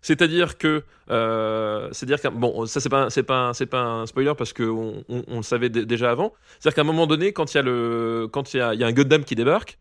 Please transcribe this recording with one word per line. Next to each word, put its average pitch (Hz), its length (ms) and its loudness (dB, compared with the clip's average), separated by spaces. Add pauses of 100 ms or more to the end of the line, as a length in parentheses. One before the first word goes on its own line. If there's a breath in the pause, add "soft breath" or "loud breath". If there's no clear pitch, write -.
C'est-à-dire 165 540 2
que, 156 240 0 (300 soft breath)
euh, 110 800 0
c'est-à-dire 131 280 -2
que, - 60 -4
bon, 117 400 0
ça, 139 140 -4
c'est - 80 -2
pas 135 160 4
un, 110 60 -2
c'est 135 120 0
pas 131 140 0 (140)
un, - 20 -4
c'est 123 140 -4
pas 127 160 -2
un 113 240 -4
spoiler 139 300 0
parce 123 160 -6
que 120 120 -2
on, 113 440 -4
on, 123 200 -6
on 127 80 -8
le 113 80 -6
savait 123 240 0
dé-, 110 180 0
déjà 120 240 2
avant. 160 220 -2 (260 soft breath)
C'est-à-dire 151 160 0
qu'à 160 60 2
un 147 40 4
moment 160 220 2
donné, 156 260 0
quand 160 220 -4
il 151 40 4
y - 20 4
a - 20 0
le, 117 720 -2
quand 135 200 -6
il 135 40 -2
y 127 40 2
a, 117 140 0
il 113 60 -4
y - 40 2
a 117 40 2
un 113 40 2
Gundam 139 300 4
qui 131 140 -4
débarque 143 440 0